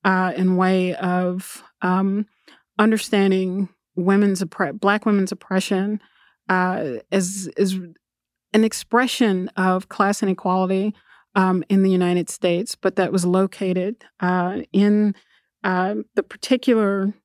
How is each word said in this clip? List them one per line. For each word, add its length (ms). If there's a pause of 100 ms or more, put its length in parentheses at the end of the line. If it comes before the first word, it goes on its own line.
uh, 320
and 200
way 380
of, 680 (180)
um, 460 (520)
understanding 880 (260)
women's 480
oppre-, 360
Black 260
women's 260
oppression, 680 (480)
uh, 520 (120)
as, 460
as 160 (800)
an 100
expression 920
of 320
class 340
inequality, 680 (420)
um, 340
in 140
the 80
United 380
States, 460
but 200
that 160
was 140
located, 800 (140)
uh, 400 (120)
in, 440 (480)
uh, 320 (200)
the 80
particular 880 (120)